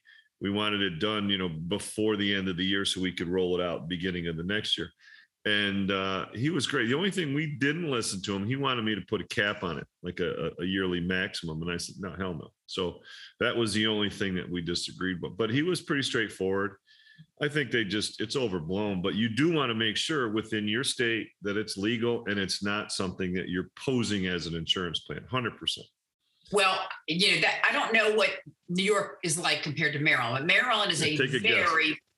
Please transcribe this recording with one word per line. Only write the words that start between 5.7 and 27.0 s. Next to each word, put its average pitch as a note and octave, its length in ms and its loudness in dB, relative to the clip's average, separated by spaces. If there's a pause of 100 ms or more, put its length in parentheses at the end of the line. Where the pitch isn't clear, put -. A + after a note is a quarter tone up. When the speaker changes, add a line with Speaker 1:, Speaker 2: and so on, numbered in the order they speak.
Speaker 1:
uh, F#2+ 420 0
he B2 160 0
was D#3+ 160 0
great. B2+ 220 2
The A#2+ 60 2
only F#3 180 2
thing D#3+ 220 -2
we D3 240 -2
didn't D3 340 0
listen G#2 300 -2
to G2+ 120 -2
him, G2 140 0
he B2+ 80 0
wanted C3 280 0
me G#2+ 120 2
to F#2 60 -6
put G2 180 -2
a E2+ 80 -8
cap G#2 360 0
on E2+ 160 -2
it, - 60 -10 (160)
like F2+ 200 -6
a, E2 380 -2
a, E2+ 40 -4
a - 20 -2
yearly F#2 360 0
maximum. F2+ 600 -2
And E2+ 80 -4
I F2 60 -2
said, - 240 -8
"No, F2+ 180 -8
hell F#2 180 -4
no." - 180 -12 (140)
So F2 340 -4 (400)
that A2+ 120 2
was A2 200 2
the A2 140 4
only G#2 220 2
thing G2 260 -2
that F2 140 -4
we F2 120 -2
disagreed F2 600 -2
with. E2 140 -6
But A2 140 0
he C3 120 2
was F3 200 0
pretty C#3 220 -2
straightforward. G2 720 0 (640)
I D3 80 2
think C#3 200 -2
they A#2 140 2
just, G2+ 380 -2
it's A2 160 -2
overblown, F#2+ 640 -2
but F2 140 0
you A2 120 2
do C3 240 2
wanna C3+ 240 0
make A2 220 0
sure C3+ 340 0
within G#2+ 380 -2
your A#2+ 160 0
state A2+ 420 0 (140)
that G2+ 160 -2
it's G#2+ 180 -4
legal A2+ 520 0
and G2+ 120 0
it's F#2+ 240 -2
not G#2 300 -2
something F#2 400 -2
that F#2 160 -4
you're F#2 260 -2
posing G#2 520 0
as F2 180 -2
an E2 100 -4
insurance E2 460 -2
plan, - 280 -10
hundred A#2+ 280 -2
percent. - 280 -6 (640)
Speaker 2:
Well, F#3+ 280 4 (280)